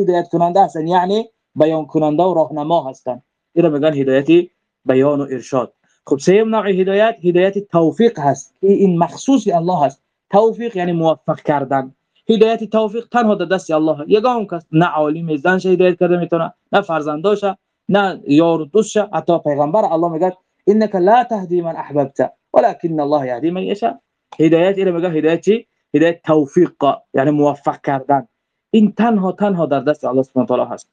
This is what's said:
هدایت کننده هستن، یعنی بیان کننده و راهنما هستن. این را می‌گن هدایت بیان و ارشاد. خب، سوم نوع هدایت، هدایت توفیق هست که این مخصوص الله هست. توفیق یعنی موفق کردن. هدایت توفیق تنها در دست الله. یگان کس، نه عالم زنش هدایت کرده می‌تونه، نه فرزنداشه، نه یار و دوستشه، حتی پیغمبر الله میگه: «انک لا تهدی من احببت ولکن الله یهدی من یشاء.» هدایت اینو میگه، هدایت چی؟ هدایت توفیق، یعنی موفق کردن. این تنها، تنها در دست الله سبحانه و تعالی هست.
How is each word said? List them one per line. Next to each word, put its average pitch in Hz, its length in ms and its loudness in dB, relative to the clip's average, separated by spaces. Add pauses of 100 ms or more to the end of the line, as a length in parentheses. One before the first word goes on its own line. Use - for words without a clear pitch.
هدایت 175 280 -2
کننده 175 360 0
هستن، 160 220 -4
یعنی 185 420 -2 (260)
بیان 160 320 0
کننده 156 360 0
و 185 120 0
راهنما 156 560 -2
هستن. 127 320 -12 (300)
این 170 120 2
را 165 60 2
می‌گن 147 240 0
هدایت 139 540 2 (400)
بیان 139 320 2
و 135 100 -6
ارشاد. 123 420 -6 (340)
خب، 139 120 0
سوم 220 360 2
نوع 202 140 -2
هدایت، 196 560 0
هدایت 185 340 0
توفیق 170 600 0
هست 139 420 -4
که 190 60 0
این 196 320 2
مخصوص 208 560 -2
الله 165 300 -2
هست. - 180 -4 (280)
توفیق 220 460 0
یعنی 180 160 -2
موفق 160 480 -2
کردن. 135 540 -4 (340)
هدایت 220 360 2
توفیق 214 480 -4
تنها 226 220 2
در 180 100 -4
دست 180 260 -4
الله. 156 380 -2
یگان 214 380 0
کس، - 160 -8 (100)
نه 160 140 4
عالم 156 500 -2
زنش 180 300 0
هدایت 180 340 2
کرده 175 160 2
می‌تونه، 165 380 -4 (180)
نه 202 80 2
فرزنداشه، 190 800 -4 (300)
نه 190 380 0
یار 160 340 2
و 156 40 -8
دوستشه، 208 480 -2
حتی 170 260 0
پیغمبر 151 460 -2
الله 165 240 -2
میگه: 165 280 -4 (300)
«انک 208 280 2
لا 202 300 4
تهدی 185 360 -4
من 165 160 -6
احببت 139 560 -4 (220)
ولکن 170 460 2
الله 143 260 0
یهدی 127 240 -4
من 185 120 -4
یشاء.» 202 320 -4 (460)
هدایت 165 380 4
اینو 190 140 0
میگه، 170 180 -4
هدایت 156 300 0
چی؟ 214 260 0 (280)
هدایت 165 280 2
توفیق، 156 500 2 (420)
یعنی 135 160 2
موفق 147 500 -2
کردن. 135 460 -2 (440)
این 214 220 2
تنها، 202 400 -2
تنها 190 340 -2
در 139 140 -2
دست 147 240 -2
الله 131 180 0
سبحانه 127 220 -2
و 110 40 -6
تعالی 120 220 -2
هست. - 220 -14